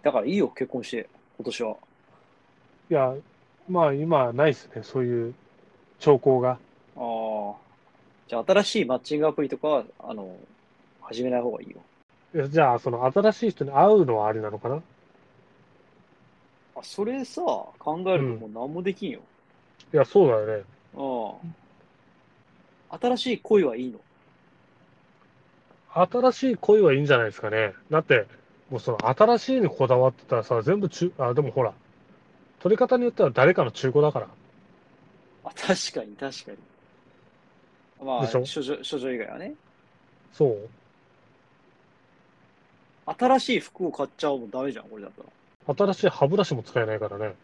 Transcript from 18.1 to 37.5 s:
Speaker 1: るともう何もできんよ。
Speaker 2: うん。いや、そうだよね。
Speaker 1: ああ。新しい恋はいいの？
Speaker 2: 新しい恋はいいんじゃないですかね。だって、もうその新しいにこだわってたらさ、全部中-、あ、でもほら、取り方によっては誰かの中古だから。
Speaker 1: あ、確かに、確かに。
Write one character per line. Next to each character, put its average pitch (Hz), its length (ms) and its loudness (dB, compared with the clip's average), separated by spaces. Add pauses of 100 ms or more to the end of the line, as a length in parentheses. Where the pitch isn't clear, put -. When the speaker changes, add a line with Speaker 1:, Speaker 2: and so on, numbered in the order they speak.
Speaker 1:
る 123 200 -2
と 110 80 -16
も - 0 -
う - 60 -16
何 123 180 -8
も 175 120 -8
で 190 100 -4
き 196 140 -10
ん - 20 -6
よ。 120 120 -12 (680)
Speaker 2:
う - 40 -2
ん。 - 20 6
い - 0 -
や、 135 80 6
そ 196 200 6
う - 20 4
だ 120 60 4
よ 107 260 -2
ね。 101 40 -14 (320)
Speaker 1:
あ 127 380 -8 (1600)
あ。 190 80 -14
新 247 180 0
し 254 160 -4
い 190 60 -6
恋 202 240 4
は 123 120 -2
い 127 120 -8
い - 20 -8
の？ 107 100 -16 (1900)
Speaker 2:
新 247 380 2
し 262 200 -2
い 202 60 -2
恋 214 240 4
は 156 120 6
い 135 40 2
い 143 40 0
ん 147 40 -2
じ 143 80 4
ゃ 127 40 6
な 117 60 2
い 110 40 0
で 104 40 -6
す - 100 -16
か 107 80 -6
ね。 107 240 -2 (160)
だ 156 100 2
っ 160 40 -4
て、 110 240 2 (420)
も 131 80 -6
う - 20 -6
そ - 120 -6
の 110 180 -2
新 214 280 6
し 262 200 -2
い 247 40 2
に 175 80 2
こ 135 180 0
だ 123 100 6
わ 127 120 6
っ 127 40 -4
て - 120 -20
た 123 120 -2
ら 110 60 -2
さ、 117 180 0
全 170 180 0
部 196 100 -2
中-、 180 280 -4
あ、 120 160 -2
で 143 80 0
も 135 100 -2
ほ 131 120 0
ら、 104 100 -2 (840)
取 190 140 2
り 226 40 2
方 254 200 2
に 247 60 0
よ 240 60 0
っ 226 40 -8
て 208 100 2
は 143 80 4
誰 139 220 6
か 175 100 2
の 117 80 -2
中 131 200 -4
古 147 100 4
だ 151 100 4
か 131 80 -4
ら。 104 80 -10 (1160)
Speaker 1:
あ、 - 100 -14
確 - 100 -12 (280)
か 127 100 -8
に、 104 120 -18
確 - 300 -12
か 107 60 -18
に。 98 60 -18 (1500)